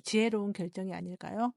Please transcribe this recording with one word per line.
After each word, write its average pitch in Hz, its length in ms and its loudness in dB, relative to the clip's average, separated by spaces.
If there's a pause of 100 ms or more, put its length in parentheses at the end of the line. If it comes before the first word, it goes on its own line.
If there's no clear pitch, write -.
지혜로운 220 500 4
결정이 185 400 -4
아닐까요? 180 640 -4